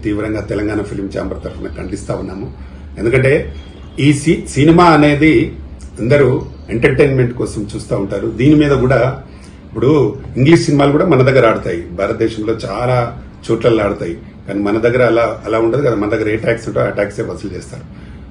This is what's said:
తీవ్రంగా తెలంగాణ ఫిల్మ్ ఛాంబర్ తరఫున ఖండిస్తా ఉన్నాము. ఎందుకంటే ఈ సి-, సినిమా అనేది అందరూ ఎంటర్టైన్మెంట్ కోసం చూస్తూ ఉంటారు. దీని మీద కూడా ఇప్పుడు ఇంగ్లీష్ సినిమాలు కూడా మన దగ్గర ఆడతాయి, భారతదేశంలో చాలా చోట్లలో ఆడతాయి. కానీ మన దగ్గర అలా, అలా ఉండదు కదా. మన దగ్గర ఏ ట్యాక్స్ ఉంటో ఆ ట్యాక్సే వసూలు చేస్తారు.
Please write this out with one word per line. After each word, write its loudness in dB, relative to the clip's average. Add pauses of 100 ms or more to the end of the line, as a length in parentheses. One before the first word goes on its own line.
తీవ్రంగా -4
తెలంగాణ -4
ఫిల్మ్ -6
ఛాంబర్ -8
తరఫున -10
ఖండిస్తా -8
ఉన్నాము. -10 (440)
ఎందుకంటే 0 (460)
ఈ 4
సి-, 0
సినిమా 4
అనేది 4 (440)
అందరూ 2 (240)
ఎంటర్టైన్మెంట్ 2
కోసం -6
చూస్తూ -6
ఉంటారు. -4
దీని 4
మీద 4
కూడా 2 (440)
ఇప్పుడు 2 (220)
ఇంగ్లీష్ 6
సినిమాలు 4
కూడా 2
మన 2
దగ్గర 4
ఆడతాయి, 0
భారతదేశంలో -4
చాలా -2 (280)
చోట్లలో 2
ఆడతాయి. -4 (300)
కానీ -4
మన 0
దగ్గర 2
అలా, 2
అలా 0
ఉండదు 2
కదా. 2
మన -2
దగ్గర -2
ఏ 0
ట్యాక్స్ -2
ఉంటో -4
ఆ 0
ట్యాక్సే -4
వసూలు -8
చేస్తారు. -14 (480)